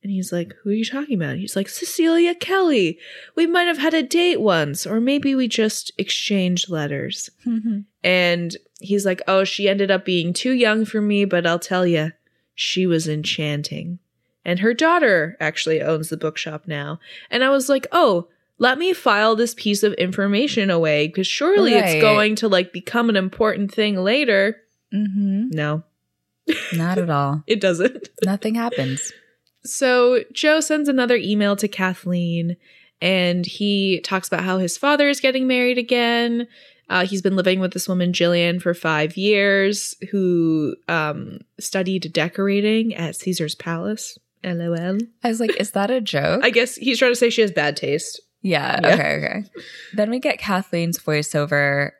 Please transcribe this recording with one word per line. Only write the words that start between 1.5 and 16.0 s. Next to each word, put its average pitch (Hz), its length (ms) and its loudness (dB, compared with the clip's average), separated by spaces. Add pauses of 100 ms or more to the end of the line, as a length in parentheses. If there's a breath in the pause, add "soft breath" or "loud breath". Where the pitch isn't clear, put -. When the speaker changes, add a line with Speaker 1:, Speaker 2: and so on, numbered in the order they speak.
Speaker 1:
like, 196 100 -2
"Cecilia 339 680 0
Kelly. 330 640 2 (360 loud breath)
We 330 120 4
might 349 200 4
have 320 120 -2
had 320 160 2
a 311 80 2
date 339 360 2
once, 165 460 0
or 214 160 -2
maybe 277 340 2
we 254 140 0
just - 480 -2
exchanged 185 720 -2
letters." 147 600 -6 (160)
Speaker 2:
<laughs> 220 380 -2 (200)
Speaker 1:
And 175 520 0 (260)
he's 196 220 -2
like, 185 240 -2
"Oh, 190 180 4
she 196 220 -2
ended 196 220 2
up 190 160 0
being 175 260 0
too 254 200 -2
young 226 340 2
for 214 160 -4
me, 208 240 2
but 175 220 0
I'll 170 100 0
tell 185 300 0
ya, 160 220 2 (440)
she - 320 -2
was 165 220 0
enchanting. 151 920 -6 (480)
And 175 140 -2
her 226 160 2
daughter 233 640 2
actually 156 420 -2
owns 156 280 -2